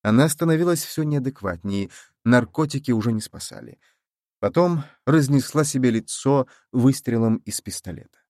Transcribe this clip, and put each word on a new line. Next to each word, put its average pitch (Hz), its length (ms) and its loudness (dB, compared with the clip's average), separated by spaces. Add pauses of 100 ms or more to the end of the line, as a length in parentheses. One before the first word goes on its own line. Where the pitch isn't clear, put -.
Она 117 260 4
становилась 165 560 0
все - 200 -6
неадекватнее, 101 880 -4 (320)
наркотики 123 680 0
уже 113 200 0
не 107 100 -4
спасали. - 560 -16 (680)
Потом 170 380 2 (240)
разнесла 143 560 2
себе 131 260 0
лицо 131 560 0 (260)
выстрелом 117 680 2
из - 240 -10
пистолета. - 580 -14 (100)